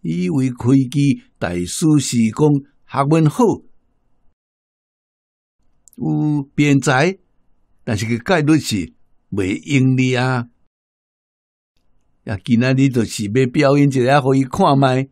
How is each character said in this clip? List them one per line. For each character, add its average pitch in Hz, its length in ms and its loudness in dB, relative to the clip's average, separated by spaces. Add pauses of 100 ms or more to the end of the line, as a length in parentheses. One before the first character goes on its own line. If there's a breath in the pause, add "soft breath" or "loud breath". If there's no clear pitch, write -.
以 175 280 -4
为 131 200 -2
开 123 220 0 (200)
基 143 320 0 (160 loud breath)
大 87 160 -6
师 87 300 -4 (120)
是 135 200 -2 (140)
讲 147 200 2 (340 soft breath)
学 135 240 -4
问 160 200 2
好， 240 160 0 (2500)
有 151 480 -4 (100)
辩 143 280 2
才， 151 360 0 (680)
但 113 120 -4
是 104 80 -4
个 117 160 -4
戒 175 200 0
律 151 180 2
是 90 340 -6 (380)
袂 98 320 -4
用 131 320 0
的 127 220 0
啊。 123 320 -4 (1800)
啊， 110 180 -8
今 117 160 0
仔 131 140 0
日 135 160 2
就 120 160 -2
是 - 180 -10
要 120 300 -2
表 143 240 2
演 143 100 4
一 - 20 2
个， 135 320 2
互 135 140 2
伊 135 80 2
看 147 340 0
卖。 131 340 0